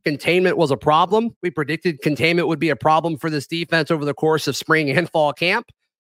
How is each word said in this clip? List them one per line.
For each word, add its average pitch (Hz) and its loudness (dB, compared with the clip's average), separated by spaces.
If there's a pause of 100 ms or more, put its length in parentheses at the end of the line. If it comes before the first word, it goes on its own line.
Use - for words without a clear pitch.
containment 175 0
was 156 2
a 139 0
problem. 180 2
We 180 -4
predicted 156 -4
containment 160 0
would 160 -2
be 160 -2
a 135 -2
problem 156 0
for 165 -6
this 151 -6
defense 165 -2
over 147 0
the 143 -2
course 156 0
of 131 -4
spring 160 0
and 160 0
fall 147 0
camp. 196 -2 (340)